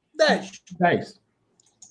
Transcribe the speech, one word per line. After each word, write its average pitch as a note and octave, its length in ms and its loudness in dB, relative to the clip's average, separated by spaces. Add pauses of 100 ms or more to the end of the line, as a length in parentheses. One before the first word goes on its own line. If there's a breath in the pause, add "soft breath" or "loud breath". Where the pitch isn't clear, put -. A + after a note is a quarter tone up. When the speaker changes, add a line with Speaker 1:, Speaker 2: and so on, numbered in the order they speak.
(140)
Speaker 1:
dez. - 480 -2 (100)
Speaker 2:
Dez. F3 500 -2 (680)